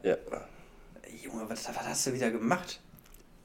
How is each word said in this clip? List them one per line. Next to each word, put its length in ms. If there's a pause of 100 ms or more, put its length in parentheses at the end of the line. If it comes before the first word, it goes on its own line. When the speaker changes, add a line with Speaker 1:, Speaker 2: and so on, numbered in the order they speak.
Speaker 1:
Ja. 160 (1040)
Speaker 2:
Junge, 260
was, 200
was 100 (100)
hast 200
du 60
wieder 180
gemacht? 480 (640)